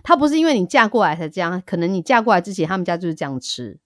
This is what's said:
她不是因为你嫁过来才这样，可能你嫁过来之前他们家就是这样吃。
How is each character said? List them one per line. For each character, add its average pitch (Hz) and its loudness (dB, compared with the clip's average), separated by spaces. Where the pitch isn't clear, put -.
她 - 4
不 285 2
是 294 2
因 320 2
为 285 2
你 180 2
嫁 226 4
过 214 2
来 156 0
才 165 -8
这 185 -8
样， 180 -4
可 180 -4
能 170 0
你 180 -2
嫁 233 2
过 220 2
来 180 4
之 196 -10
前 160 -2
他 190 -4
们 185 -4
家 175 -2
就 175 -6
是 165 -4
这 156 -8
样 131 -8
吃。 120 -12